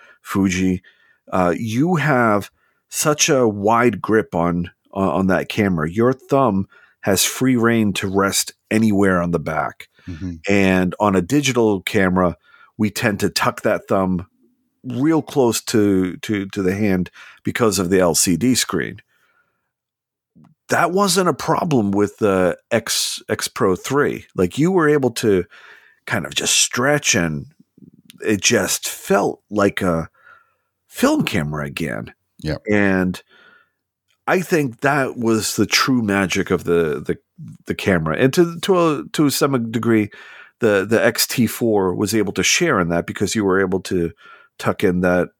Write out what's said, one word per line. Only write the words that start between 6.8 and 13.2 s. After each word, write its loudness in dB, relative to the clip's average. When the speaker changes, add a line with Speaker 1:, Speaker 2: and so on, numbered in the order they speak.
Speaker 1:
has 2
free 0
reign 2
to -4
rest -2
anywhere 2
on -2
the 0
back. -6
Speaker 2:
Mm-hmm. -10
Speaker 1:
And 2
on 4
a 2
digital 0
camera, 0
we 0
tend -2